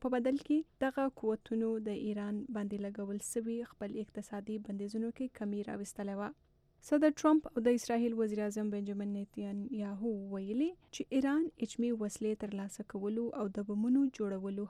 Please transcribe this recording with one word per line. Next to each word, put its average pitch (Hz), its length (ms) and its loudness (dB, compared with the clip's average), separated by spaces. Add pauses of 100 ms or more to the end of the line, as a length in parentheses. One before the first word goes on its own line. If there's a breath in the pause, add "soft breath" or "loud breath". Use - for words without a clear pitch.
په 254 140 2
بدل 262 240 2
کې - 420 0
دغه 269 220 2 (160)
قوتونو 226 480 0 (180)
د - 20 -2 (120)
ایران 208 420 -2
باندې 208 420 -4
لګول 202 440 -4
سوي 226 260 -2 (160)
خپل 208 320 -8
اقتصادي 208 540 -8 (100)
بندیزونو 208 480 -4
کې 262 240 -6
کمی 208 300 -2
راوستلی 202 500 -6
وه. 208 100 -4 (600)
صدر 294 320 8
ټرمپ 311 280 8
او - 140 -2
د 240 140 8
اسرائیل 233 420 2
وزیر 214 240 2
اعظم 208 320 0
بنجامین 202 400 -4
نیتانیاهو 202 1000 -4 (220)
ویلي 220 340 0 (240 soft breath)
چې - 240 -2
ایران 277 300 4
اټمي 240 440 -2 (120)
وسلې 214 400 -2
ترلاسه 202 500 -6
کولو 214 320 0 (140)
او 214 80 0 (100)
د 202 140 -2
بمونو 247 340 6 (140)
جوړولو 196 500 -2